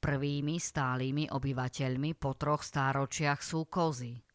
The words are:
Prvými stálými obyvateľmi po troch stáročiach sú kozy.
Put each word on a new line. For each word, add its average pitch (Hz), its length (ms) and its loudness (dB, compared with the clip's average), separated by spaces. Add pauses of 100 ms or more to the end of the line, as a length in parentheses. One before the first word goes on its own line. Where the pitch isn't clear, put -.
Prvými 143 560 0
stálými 131 720 0
obyvateľmi 131 880 0
po 135 160 -2
troch 147 320 0
stáročiach 139 720 2
sú 160 320 -2
kozy. 123 480 0 (160)